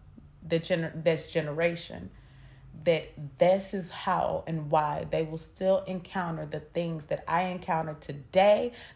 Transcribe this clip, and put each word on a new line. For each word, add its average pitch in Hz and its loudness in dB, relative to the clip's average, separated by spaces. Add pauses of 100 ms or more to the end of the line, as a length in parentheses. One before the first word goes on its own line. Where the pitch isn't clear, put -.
(480)
the 165 2
gener-, 165 -2
this 160 0
generation, 165 -2 (720)
that 165 2 (300)
this 190 4
is 180 -6
how - -2
and 156 -4
why 151 2
they 160 0
will 160 -6
still 190 0
encounter 175 -4
the 147 -8
things 165 -4
that - -4
I 170 2
encounter 165 -2
today, 208 4 (220)